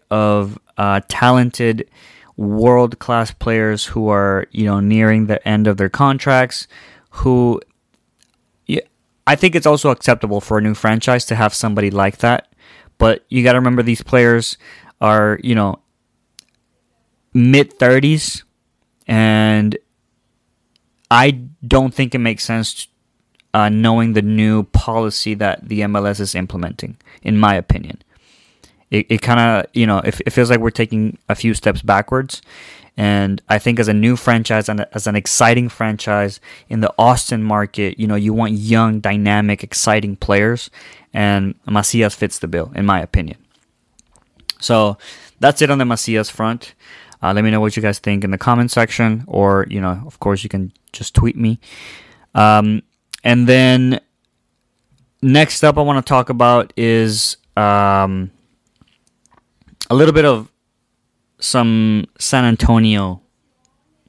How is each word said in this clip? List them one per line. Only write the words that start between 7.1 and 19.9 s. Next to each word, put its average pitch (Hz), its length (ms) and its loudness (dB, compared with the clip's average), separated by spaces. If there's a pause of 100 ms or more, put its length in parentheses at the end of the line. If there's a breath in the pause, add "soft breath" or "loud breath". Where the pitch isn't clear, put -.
yeah, - 140 -4 (440)
I 143 100 2
think 170 200 0
it's 160 100 -2
also 147 240 2
acceptable 113 520 -2
for 107 180 -2
a - 20 -2
new 107 140 -2
franchise 113 500 -2
to 117 100 -4
have 110 200 0
somebody 104 340 -2
like 98 280 -2
that. - 360 -2 (460 soft breath)
But 113 300 2
you 123 140 0
gotta 123 160 4
remember 123 240 2
these 117 200 -2
players 120 540 2 (440 loud breath)
are, 107 420 2
you 123 120 -2
know, 101 240 -2 (1500)
mid-thirties, 135 1120 2 (640)
and 107 680 2 (1300)